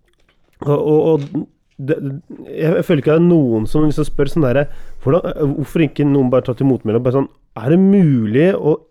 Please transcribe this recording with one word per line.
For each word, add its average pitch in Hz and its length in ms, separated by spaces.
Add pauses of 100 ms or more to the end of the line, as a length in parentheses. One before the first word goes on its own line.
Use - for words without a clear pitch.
(640)
og, 143 140
og, 151 280 (280)
og - 120 (360)
det, 135 140 (500)
jeg, 156 280
jeg 170 100
føler 156 160
ikke 156 100
det 160 80
er 175 80
noen 123 400
som 151 160
liksom 147 240
spør 139 240
sånn 165 160
derre, 139 200 (360)
hvordan, 147 220 (100)
eh, - 80 (140)
hvorfor 160 260
ikke 147 240
noen 139 220
bare 123 140
tar 127 100
til 127 140
motmæle 110 280
og 120 80
bare 127 160
sånn, 135 80 (300)
er 113 140
det 170 80
mulig 160 760
å 151 220 (140)